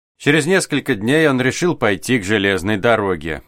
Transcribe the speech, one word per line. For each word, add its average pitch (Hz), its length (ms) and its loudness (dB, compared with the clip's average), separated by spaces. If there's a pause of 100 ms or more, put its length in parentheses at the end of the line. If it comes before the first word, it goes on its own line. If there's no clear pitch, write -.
(180)
Через 147 280 2
несколько 156 500 0
дней 143 340 2
он 127 100 0
решил 131 340 0
пойти 113 460 0
к 92 60 -8
железной 98 500 0
дороге, 92 720 -2